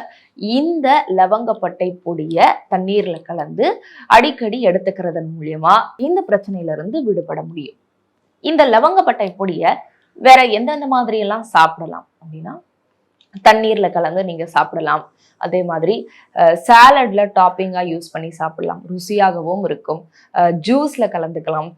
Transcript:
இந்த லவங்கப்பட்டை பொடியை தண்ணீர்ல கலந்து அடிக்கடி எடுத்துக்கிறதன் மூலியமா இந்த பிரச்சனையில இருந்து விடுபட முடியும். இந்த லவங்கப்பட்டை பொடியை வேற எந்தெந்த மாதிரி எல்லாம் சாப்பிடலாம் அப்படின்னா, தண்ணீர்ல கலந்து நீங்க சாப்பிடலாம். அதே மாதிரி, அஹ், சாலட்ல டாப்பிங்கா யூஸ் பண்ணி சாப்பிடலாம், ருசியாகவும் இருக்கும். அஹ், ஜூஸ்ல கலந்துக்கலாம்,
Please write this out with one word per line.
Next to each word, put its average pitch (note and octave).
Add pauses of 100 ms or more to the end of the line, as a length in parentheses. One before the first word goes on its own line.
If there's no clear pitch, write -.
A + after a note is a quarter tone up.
(340)
இந்த C#4
லவங்கப்பட்டை F#3+
பொடியை E3 (240)
தண்ணீர்ல F#3
கலந்து E3 (400)
அடிக்கடி A#3+
எடுத்துக்கிறதன் F3+
மூலியமா D#3 (220)
இந்த F4+
பிரச்சனையில F#3+
இருந்து G#3+
விடுபட E3
முடியும். D#3+ (640)
இந்த D4+
லவங்கப்பட்டை B3+
பொடியை F#3 (460)
வேற B3+
எந்தெந்த B3+
மாதிரி A#3+
எல்லாம் G#3+
சாப்பிடலாம் E3 (120)
அப்படின்னா, E3 (920)
தண்ணீர்ல A3
கலந்து F3
நீங்க E3+
சாப்பிடலாம். D#3 (240)
அதே F3+
மாதிரி, E3+ (260)
அஹ், E3+ (100)
சாலட்ல A#3
டாப்பிங்கா F#3
யூஸ் E3+
பண்ணி D#3+
சாப்பிடலாம், E3+
ருசியாகவும் F3+
இருக்கும். - (260)
அஹ், F3 (100)
ஜூஸ்ல C#4
கலந்துக்கலாம், D#3+